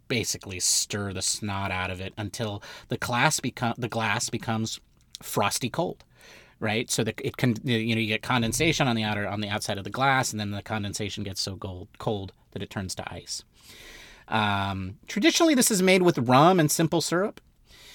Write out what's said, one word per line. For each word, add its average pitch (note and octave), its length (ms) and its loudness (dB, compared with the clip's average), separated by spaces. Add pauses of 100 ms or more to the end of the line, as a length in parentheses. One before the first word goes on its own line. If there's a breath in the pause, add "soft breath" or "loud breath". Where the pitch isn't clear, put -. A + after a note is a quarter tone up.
basically G2 520 -4
stir - 520 0
the F#2 80 -6
snot G2 500 -4
out F#2 200 -4
of F#2 100 -8
it F#2+ 160 -10
until G#2 460 -6 (260 loud breath)
the B2+ 80 -2
glass B2 420 2
become, A#2 380 -2
the A#2+ 120 -4
glass A2 420 -2
becomes A2+ 500 -4 (420)
frosty - 460 -2
cold, - 360 -4 (540 soft breath)
right? A2 320 -2
So A#2+ 140 0
that A2 180 -4
it B2 140 -4
con-, A#2+ 280 2
you A2+ 300 0
know, A2+ 60 0
you A2 60 0
get A2 160 -2
condensation C3 680 2
on A#2 80 2
the A2 80 0
outer, G#2 240 -2
on G#2 140 -4
the G2+ 80 -4
outside G#2 260 -2
of G2 80 -8
the G#2 60 -8
glass, C3 420 2
and G#2+ 80 -4
then G2+ 120 -4
the G2+ 100 -6
condensation G#2 600 -6
gets G2 200 -6
so G2 120 -6
gold, F#2+ 340 -10 (100)
cold G2 340 -4 (200)
that F#2+ 100 -8
it - 80 -12
turns F#2+ 240 -6
to - 180 -10
ice. - 320 -12 (840 loud breath)
Um, G2 680 -2 (100)
traditionally, D#4+ 480 4
this B3+ 160 4
is F#3 120 2
made F#3 180 8
with F3 180 6
rum C#3 400 8
and D3+ 120 6
simple E3 320 2
syrup F3+ 400 -2 (520 soft breath)